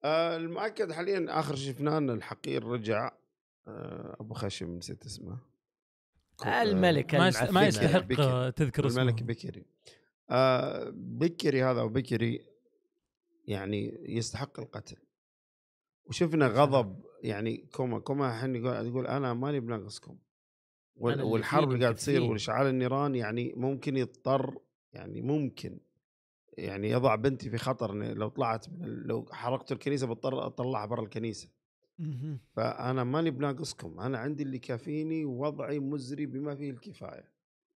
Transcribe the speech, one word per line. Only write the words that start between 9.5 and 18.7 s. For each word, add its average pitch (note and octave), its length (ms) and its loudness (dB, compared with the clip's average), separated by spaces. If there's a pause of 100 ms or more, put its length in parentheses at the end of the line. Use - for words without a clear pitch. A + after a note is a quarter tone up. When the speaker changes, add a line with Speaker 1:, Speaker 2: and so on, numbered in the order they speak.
Speaker 1:
آه، C3 640 4
بكري C3 680 2
هذا، B2 160 4
أو A2+ 80 2
بكري، A#2 560 0 (1000)
يعني، G2+ 540 -4 (180)
يستحق A#2 440 -6
القتل. - 360 -12 (1080)
وشفنا D#3 440 4
Speaker 2:
سلام. A2+ 120 6
Speaker 1:
غضب، C3 440 4 (180)
يعني، A2+ 340 -2 (160)
كوما، B2 260 -2
كوما C3+ 380 0
الحين B2+ 200 -2
يقول، A#2 300 -2